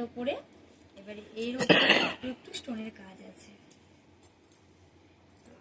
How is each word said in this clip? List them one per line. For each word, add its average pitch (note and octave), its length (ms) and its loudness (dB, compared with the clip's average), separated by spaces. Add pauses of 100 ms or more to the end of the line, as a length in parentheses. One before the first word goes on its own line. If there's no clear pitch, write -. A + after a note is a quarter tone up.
ওপরে। B3 260 0 (680)
এবারে G#3 220 -10 (220)
এর A#3+ 180 0
ওপরে C4+ 260 6 (220)
একটু - 240 -6
একটু - 160 -16 (100)
স্টোনের A3 320 -6 (100)
কাজ F#3+ 160 -16 (140)
আছে। - 200 -18 (1900)
তো - 160 -20